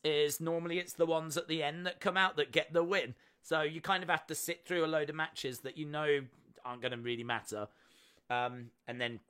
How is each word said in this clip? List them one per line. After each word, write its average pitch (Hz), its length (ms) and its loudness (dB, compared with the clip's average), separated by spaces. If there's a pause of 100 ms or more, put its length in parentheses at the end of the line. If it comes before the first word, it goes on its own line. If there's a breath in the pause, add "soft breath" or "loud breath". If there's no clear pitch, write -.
is 147 360 2
normally 170 380 -2
it's 175 140 -6
the 170 140 4
ones 160 300 0
at 170 120 -2
the 160 140 0
end 165 240 -4
that 175 140 -6
come 185 160 0
out 190 200 4
that 139 160 0
get 156 200 2
the 170 120 6
win. 170 300 0 (280 soft breath)
So 160 200 0
you 160 180 -2
kind 185 220 0
of 175 80 -4
have - 160 2
to 160 80 -6
sit - 320 -4
through 175 180 4
a - 20 2
load 156 220 2
of 156 80 -6
matches 143 440 -4
that - 180 -10
you 151 80 -4
know 147 340 2 (440)
aren't 123 180 -8
gonna 123 160 -2
really 117 260 -2
matter. 107 440 -2 (600 soft breath)
Um, 123 420 -2 (160)
and 123 140 -8
then 120 300 -4